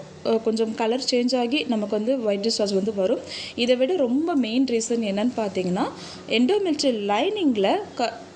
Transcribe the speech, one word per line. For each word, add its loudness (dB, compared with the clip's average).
அ, 4
கொஞ்சம் 0
கலர் 0
சேஞ்ச் 4
ஆகி 0
நமக்கு 0
வந்து 0
ஒயிட் 2
டிஸ்சார்ஜ் 2
வந்து 0
வரும். 2
இதை 4
விட 2
ரொம்ப 2
மெயின் 2
ரீசன் 0
என்னன்னு 0
பார்த்தீங்கன்னா, 0
endometrial 0
லைனிங்ல 0
க-, -4